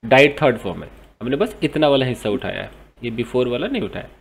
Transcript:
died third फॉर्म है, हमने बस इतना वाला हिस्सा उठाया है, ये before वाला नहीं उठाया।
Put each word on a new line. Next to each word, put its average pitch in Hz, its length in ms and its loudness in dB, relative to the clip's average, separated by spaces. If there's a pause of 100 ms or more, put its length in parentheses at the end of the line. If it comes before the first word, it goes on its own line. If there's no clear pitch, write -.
died 139 360 6
third 127 160 2
फॉर्म 87 260 -8
है, - 60 -16 (320)
हमने 123 140 -2
बस 208 280 -2
इतना 156 240 2
वाला 135 180 4
हिस्सा 117 240 -4
उठाया 98 320 -4
है, 101 100 -10 (320)
ये 120 80 -6
before 123 360 -2
वाला 123 200 -2
नहीं 262 140 -2
उठाया। - 260 -8 (140)